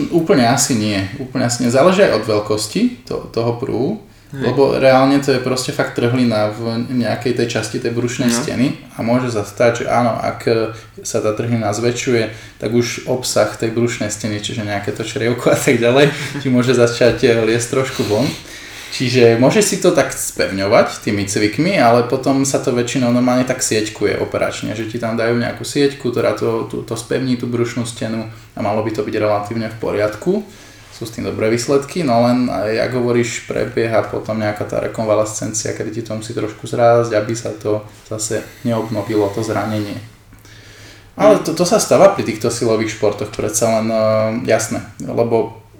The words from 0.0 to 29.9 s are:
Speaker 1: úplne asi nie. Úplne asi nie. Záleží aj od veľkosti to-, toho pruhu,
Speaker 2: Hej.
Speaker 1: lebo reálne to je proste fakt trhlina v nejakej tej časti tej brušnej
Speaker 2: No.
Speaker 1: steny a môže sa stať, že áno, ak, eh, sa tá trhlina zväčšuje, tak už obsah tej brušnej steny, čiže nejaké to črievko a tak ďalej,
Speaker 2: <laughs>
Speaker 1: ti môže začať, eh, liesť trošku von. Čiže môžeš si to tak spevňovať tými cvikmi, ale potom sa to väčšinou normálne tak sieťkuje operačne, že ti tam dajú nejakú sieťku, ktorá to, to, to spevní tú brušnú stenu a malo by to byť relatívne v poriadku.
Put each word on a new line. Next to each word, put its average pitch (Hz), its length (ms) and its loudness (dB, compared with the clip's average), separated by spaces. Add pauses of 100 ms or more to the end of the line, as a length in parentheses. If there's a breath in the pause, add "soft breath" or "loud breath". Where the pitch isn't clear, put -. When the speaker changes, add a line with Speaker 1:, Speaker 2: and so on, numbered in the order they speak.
Speaker 1:
úplne 165 320 4
asi 127 320 2
nie. 107 300 0 (140)
Úplne - 260 -4
asi 120 160 -2
nie. 123 100 2
Záleží 180 300 4
aj 190 140 6
od 107 100 -2
veľkosti 107 800 -2
to-, - 240 -8
toho 117 260 -2
pruhu, 120 480 -2 (300 soft breath)
Speaker 2:
Hej. 135 120 -8
Speaker 1:
lebo 135 300 4
reálne 131 420 6
to 139 140 2
je 123 80 4
proste 127 320 -2
fakt - 240 -4
trhlina 117 560 2
v 113 160 -6 (240)
nejakej 120 440 -2
tej 117 140 0
časti - 300 -4
tej 117 140 -4
brušnej 120 340 -2
Speaker 2:
No. 120 80 2
Speaker 1:
steny 120 320 0 (240)
a 110 160 -6
môže 127 240 0
sa 104 160 -4
stať, 120 300 2
že - 120 -4
áno, 117 240 2
ak, - 320 -4
eh, 113 300 0 (260 loud breath)
sa 110 220 -4
tá 110 80 0
trhlina 113 400 -2
zväčšuje, 117 520 0 (340 loud breath)
tak - 160 -4
už 120 340 0
obsah 117 420 0
tej 113 220 -4
brušnej 117 400 -2
steny, 104 320 -6
čiže 117 240 -6
nejaké 101 240 -4
to 110 160 -8
črievko 117 400 -2
a 139 100 6
tak 127 220 2
ďalej, 131 320 6 (140)
Speaker 2:
<laughs> 139 180 -8
Speaker 1:
ti 135 80 0
môže 123 240 4
začať, 120 480 4
eh, 117 160 4
liesť 113 320 0
trošku 131 320 -2
von. 104 240 0 (640 loud breath)
Čiže 117 480 4
môžeš 147 260 6
si 196 140 0
to 180 120 4
tak - 200 2
spevňovať 98 920 0
tými 101 240 -2
cvikmi, 123 500 0
ale 120 280 6
potom 135 400 0
sa 139 140 0
to 135 120 0
väčšinou 120 400 0
normálne 123 320 2
tak 127 160 -2
sieťkuje 107 600 -2
operačne, 101 520 -4
že 110 160 -6
ti 113 120 -8
tam 113 160 -4
dajú 117 200 0
nejakú 117 280 -2
sieťku, 139 480 0
ktorá 117 220 0
to, 113 340 -2
to, 117 140 -10
to 120 140 -8
spevní 127 400 -2
tú 120 120 -4
brušnú 120 380 -2
stenu 113 380 -6 (320 loud breath)
a - 40 -10
malo 107 240 -2
by 110 80 -2
to 107 120 -4
byť 110 140 -4
relatívne 104 520 -2
v - 100 -12
poriadku. 107 680 -2 (460 loud breath)